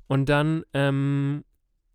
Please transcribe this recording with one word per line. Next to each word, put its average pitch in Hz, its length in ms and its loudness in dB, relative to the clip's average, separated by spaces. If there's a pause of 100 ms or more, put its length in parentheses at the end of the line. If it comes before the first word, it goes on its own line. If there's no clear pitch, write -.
und 135 220 0
dann, 151 360 0 (100)
ähm, 139 680 0 (500)